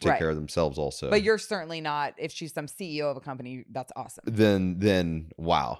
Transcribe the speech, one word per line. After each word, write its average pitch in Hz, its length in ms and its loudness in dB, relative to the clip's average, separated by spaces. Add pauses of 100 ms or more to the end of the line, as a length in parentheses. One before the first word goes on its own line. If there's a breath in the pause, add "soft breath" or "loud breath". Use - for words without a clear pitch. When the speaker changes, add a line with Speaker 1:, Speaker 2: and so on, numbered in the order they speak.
Speaker 1:
take - 100 2
Speaker 2:
Right. 135 80 4
Speaker 1:
care 82 120 2
of 78 60 2
themselves 76 420 0
also. 69 320 -4
Speaker 2:
But 208 120 4
you're 214 160 4
certainly 165 420 -6
not, 147 380 -4
if 156 140 -6
she's 160 200 -10
some 151 140 -6
C 160 300 -8
E 147 60 -2
O 147 80 0
of 135 60 -4
a 131 40 -10
company, 127 500 -10
that's 127 240 -10
awesome. - 320 -12
Speaker 1:
Then, 98 540 4
then, 85 560 2
wow. 78 440 0